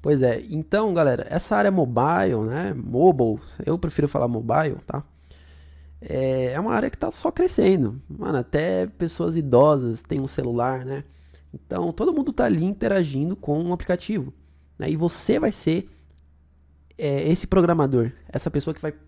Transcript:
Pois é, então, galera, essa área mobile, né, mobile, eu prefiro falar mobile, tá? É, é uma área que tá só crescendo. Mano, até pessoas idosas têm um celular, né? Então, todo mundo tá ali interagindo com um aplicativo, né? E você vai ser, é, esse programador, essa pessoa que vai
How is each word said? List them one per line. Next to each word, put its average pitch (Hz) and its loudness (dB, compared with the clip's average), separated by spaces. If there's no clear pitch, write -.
Pois 147 2
é, 120 2
então, 196 -2
galera, 147 2
essa 190 -2
área 208 4
mobile, 135 2
né, 156 -4
mobile, 123 4
eu 160 0
prefiro 151 0
falar 120 0
mobile, 120 -2
tá? - -8
É, 131 -2
é 151 -4
uma 220 -2
área 220 0
que - -14
tá - -4
só - -4
crescendo. 170 2
Mano, - -4
até 165 -2
pessoas 170 -4
idosas 135 4
têm 147 -4
um 135 -4
celular, 127 -4
né? 139 -8
Então, - -6
todo 285 0
mundo 277 -2
tá - 2
ali 170 2
interagindo 185 0
com 147 -4
um 175 -2
aplicativo, 175 -4
né? - -4
E 160 0
você 175 0
vai 254 0
ser, 165 -2
é, 139 -2
esse 175 0
programador, 143 4
essa - -4
pessoa 151 -2
que - -12
vai 151 -6